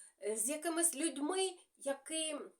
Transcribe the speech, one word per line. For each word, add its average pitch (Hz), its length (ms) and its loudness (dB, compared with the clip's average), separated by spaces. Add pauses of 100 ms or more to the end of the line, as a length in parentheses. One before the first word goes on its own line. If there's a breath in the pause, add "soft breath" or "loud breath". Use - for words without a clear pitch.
(220 loud breath)
е, 214 140 0
з 240 120 0
якимись 320 460 2
людьми, 330 640 0 (200)
які 302 580 -2 (240)